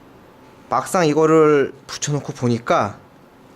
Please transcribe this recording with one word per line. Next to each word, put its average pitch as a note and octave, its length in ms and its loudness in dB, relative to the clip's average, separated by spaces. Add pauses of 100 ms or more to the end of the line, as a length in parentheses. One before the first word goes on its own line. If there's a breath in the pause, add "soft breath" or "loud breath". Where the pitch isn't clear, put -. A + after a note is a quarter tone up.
(720)
막상 D#3 360 -2
이거를 D3+ 680 2 (120)
붙여놓고 D3 460 -8
보니까 A#2+ 680 -2 (580)